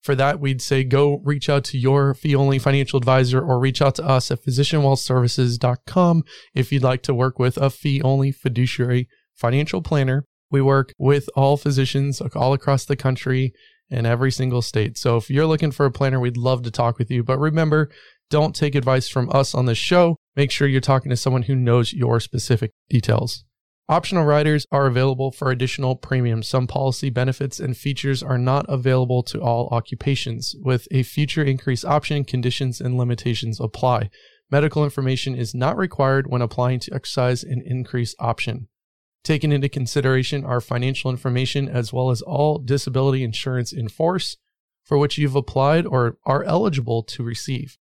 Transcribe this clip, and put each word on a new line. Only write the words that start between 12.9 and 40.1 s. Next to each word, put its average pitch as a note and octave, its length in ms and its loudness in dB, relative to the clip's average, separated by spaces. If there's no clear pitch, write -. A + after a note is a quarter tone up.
country C3 560 -2
in A#2+ 140 -2
every A#2+ 280 2
single B2 300 -2
state. A2 360 -2
So A#2 200 0
if - 120 -6
you're D3 160 2
looking D#3 240 0
for C#3+ 160 0
a B2+ 60 0
planner, C3+ 260 0
we'd B2 180 -2
love B2 260 0
to A#2+ 100 -8
talk A#2 260 0
with A2+ 100 -2
you. B2 140 0
But C3 160 0
remember, D3+ 500 2
don't D3+ 280 2
take C#3+ 180 -2
advice C3 340 2
from B2+ 220 -2
us C#3 240 2
on B2+ 120 0
this A2+ 120 0
show. E3+ 380 4
Make C#3 160 0
sure - 160 0
you're C3+ 140 2
talking C3+ 300 2
to B2 60 0
someone B2+ 260 0
who C3+ 120 0
knows A#2+ 380 2
your B2 260 2
specific A#2 540 -2
details. - 540 0
Optional E3+ 360 0
riders D3 460 2
are C#3 160 2
available C3 460 0
for C3+ 180 -4
additional B2+ 460 -2
premiums. A#2 520 -2
Some B2+ 180 0
policy C3+ 440 -2
benefits B2+ 500 -4
and A#2 160 -4
features C3+ 460 -4
are B2+ 160 -2
not C3 300 0
available B2+ 560 0
to - 180 -8
all A#2 280 0
occupations, A#2+ 920 -4
with B2+ 280 0
a C3 120 2
future D3 400 -2
increase C3+ 420 -2
option. D3 400 -2
Conditions B2+ 560 -4
and B2+ 160 -2
limitations A#2+ 640 -2
apply. A#2 480 0
Medical D3 340 2
information C3 500 -2
is A#2+ 200 -6
not B2+ 220 -2
required C#3 520 0
when B2 120 -2
applying B2 380 -2
to - 160 -10
exercise B2+ 480 -2
an - 240 -6
increase B2 520 -4
option. A#2+ 500 -4
Taken D#3 280 0
into C#3 160 0
consideration C3 760 -2